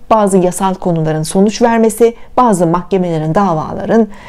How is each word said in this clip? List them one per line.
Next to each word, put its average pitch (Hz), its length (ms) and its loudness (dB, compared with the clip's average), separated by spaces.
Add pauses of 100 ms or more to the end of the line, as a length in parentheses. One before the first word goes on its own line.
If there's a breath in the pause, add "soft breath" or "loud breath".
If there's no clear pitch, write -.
bazı 208 280 2
yasal 180 360 0
konuların 160 500 -2
sonuç 196 380 0
vermesi, 226 540 2 (220 loud breath)
bazı 202 300 2
mahkemelerin, 175 680 -2
davaların, 196 720 0 (220 loud breath)